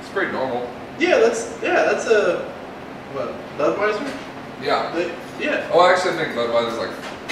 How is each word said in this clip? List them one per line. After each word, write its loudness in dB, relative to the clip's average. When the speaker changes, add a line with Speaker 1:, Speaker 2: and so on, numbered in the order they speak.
Speaker 1:
it's -14
pretty -2
normal. -2
Speaker 2:
Yeah, 6
that's, 4
yeah, 2
that's 0
a, 4
what, -4
Budweiser? 2
Speaker 1:
Yeah. 0
Speaker 2:
They, 0
yeah. -2
Speaker 1:
Oh, 8
I 8
actually 0
think -2
Budweiser's 0
like, -4